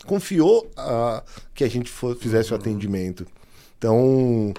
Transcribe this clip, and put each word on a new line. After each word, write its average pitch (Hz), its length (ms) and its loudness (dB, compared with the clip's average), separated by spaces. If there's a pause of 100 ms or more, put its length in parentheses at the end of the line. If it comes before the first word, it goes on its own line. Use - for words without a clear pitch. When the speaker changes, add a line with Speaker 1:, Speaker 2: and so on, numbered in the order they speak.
Speaker 1:
confiou 196 720 2
a, 117 460 -2 (320)
que 143 80 -2
a 127 40 4
gente 120 220 -6
fo-, 120 260 -6
fizesse 113 360 0
o - 40 -2
Speaker 2:
Uhum. 104 60 -4
Speaker 1:
atendimento. 98 640 -6 (520)
Então, 120 800 2